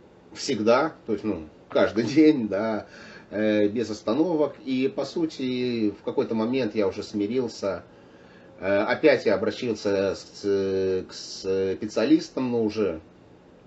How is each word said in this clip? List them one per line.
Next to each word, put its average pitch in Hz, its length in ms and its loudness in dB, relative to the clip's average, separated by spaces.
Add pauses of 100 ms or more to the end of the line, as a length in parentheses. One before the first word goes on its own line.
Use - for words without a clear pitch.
(340)
всегда, 127 600 2 (120)
то 113 80 -2
есть, 104 120 -4
ну, 85 240 -6 (200)
каждый 104 340 2
<laughs> 110 120 -2
день, 151 320 6
да, 104 380 -2 (460)
э, 107 360 2
без 107 220 -2
остановок. 147 760 0
И, 131 300 0
по 139 120 -4
сути, 123 880 -2
в 101 120 -12
какой-то 113 320 -2
момент 113 380 0
я 104 140 2
уже 95 160 -4
смирился. 104 800 -4 (760)
Э, 101 240 2
опять 120 420 4
я 107 100 4
обратился 101 800 0
с, 95 920 -2
к - 60 -18
специалистам, 110 1400 0
но 117 120 2
уже 104 380 0 (640)